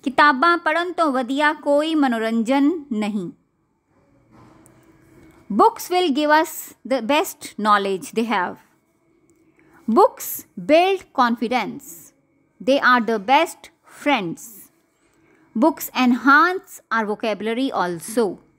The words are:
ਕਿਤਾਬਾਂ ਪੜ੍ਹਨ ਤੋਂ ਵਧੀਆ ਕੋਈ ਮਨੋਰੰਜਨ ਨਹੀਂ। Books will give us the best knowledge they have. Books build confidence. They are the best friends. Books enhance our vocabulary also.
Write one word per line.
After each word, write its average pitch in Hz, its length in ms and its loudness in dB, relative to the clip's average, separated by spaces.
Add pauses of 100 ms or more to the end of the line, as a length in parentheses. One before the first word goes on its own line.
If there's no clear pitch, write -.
ਕਿਤਾਬਾਂ 294 540 4
ਪੜ੍ਹਨ 339 360 -2
ਤੋਂ 320 180 0
ਵਧੀਆ 269 400 -2 (120)
ਕੋਈ 294 320 0
ਮਨੋਰੰਜਨ 240 720 0 (220)
ਨਹੀਂ। 208 340 -4 (2250)
Books 440 320 4
will 359 260 2
give 302 200 2
us 320 180 -2 (380)
the 262 80 -2 (100)
best - 360 -2 (200)
knowledge 196 420 0 (100)
they 233 120 -2
have. 180 260 -4 (1400)
Books - 320 2 (400)
build 370 340 2 (160)
confidence. 240 720 -4 (800)
They 277 80 4
are 247 200 2 (120)
the 226 80 -2 (100)
best - 420 -2 (300)
friends. 190 480 -4 (1040)
Books 302 380 0 (140)
enhance 294 840 2
our 226 240 -2
vocabulary 220 580 -4
also. 190 560 -4 (320)